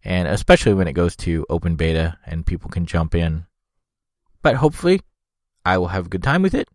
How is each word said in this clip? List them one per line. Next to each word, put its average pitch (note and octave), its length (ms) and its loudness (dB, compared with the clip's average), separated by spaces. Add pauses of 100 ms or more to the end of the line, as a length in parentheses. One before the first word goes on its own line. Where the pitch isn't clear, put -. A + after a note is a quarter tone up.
and F2+ 240 0
especially G#2 460 4
when F#2 140 2
it C#2+ 60 -6
goes E2+ 240 0
to E2 320 -4
open E2+ 260 -2
beta D#2+ 500 -2
and D#2+ 200 -8
people - 240 -4
can F2 160 -4
jump E2 300 -2
in. E2 300 -2 (960)
But B2+ 140 2
hopefully, D#3+ 460 2 (640)
I F#2 120 2
will F2+ 100 0
have F2+ 200 -4
a - 20 -14
good F2+ 140 -6
time D3+ 180 2
with G3 120 2
it C#4+ 220 -2